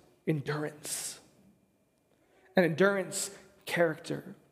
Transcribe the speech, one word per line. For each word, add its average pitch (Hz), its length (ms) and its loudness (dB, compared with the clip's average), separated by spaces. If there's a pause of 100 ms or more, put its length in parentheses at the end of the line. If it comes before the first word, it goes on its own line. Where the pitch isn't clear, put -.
(280)
endurance. - 920 -4 (1400)
And 185 100 8
endurance, 175 680 2 (320)
character. 165 720 -2 (140)